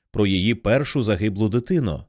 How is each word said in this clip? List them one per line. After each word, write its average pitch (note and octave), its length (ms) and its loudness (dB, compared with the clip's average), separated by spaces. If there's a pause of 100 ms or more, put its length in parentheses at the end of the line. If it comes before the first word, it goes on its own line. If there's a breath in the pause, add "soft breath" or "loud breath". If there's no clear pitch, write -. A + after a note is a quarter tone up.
(100)
про G#2+ 160 0
її F#2+ 280 2
першу C3 480 0
загиблу G#2 460 0
дитину. A#2+ 600 -2